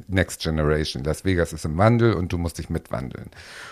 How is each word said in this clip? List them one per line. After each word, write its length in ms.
Next 340
Generation. 640
Las 220
Vegas 280
ist 120
im 120
Wandel 360
und 180
du 60
musst 200
dich 120
mitwandeln." 600